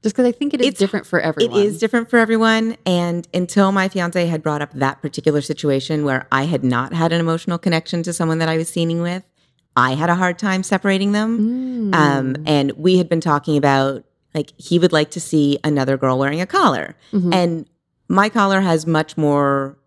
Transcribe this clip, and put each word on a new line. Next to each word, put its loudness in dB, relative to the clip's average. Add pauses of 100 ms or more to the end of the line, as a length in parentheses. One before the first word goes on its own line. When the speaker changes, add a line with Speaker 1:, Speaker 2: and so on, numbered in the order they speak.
Speaker 1:
Just -2
'cause 4
I 4
think -4
it -4
is 4
Speaker 2:
it's -4
Speaker 1:
different -2
for -2
everyone. 0
Speaker 2:
It 4
is -2
different -2
for 4
everyone. 2
And 0
until 2
my 0
fiance -2
had -2
brought -2
up -8
that -2
particular 0
situation -2
where -2
I 2
had -2
not 0
had 0
an 0
emotional -2
connection -2
to -6
someone -2
that 0
I -2
was -4
scening -2
with, -6 (520)
I 2
had 0
a 4
hard 0
time -2
separating 0
them. -2
Speaker 1:
Mm. 0
Speaker 2:
Um, 2 (100)
and 0
we 2
had 0
been -2
talking 0
about, 0 (300)
like, -6
he 0
would 4
like 2
to -10
see 0
another 0
girl 0
wearing -2
a -4
collar. 0 (180)
Speaker 1:
Mm-hmm. 0
Speaker 2:
And 0 (420)
my 2
collar 2
has 0
much -2
more 0 (100)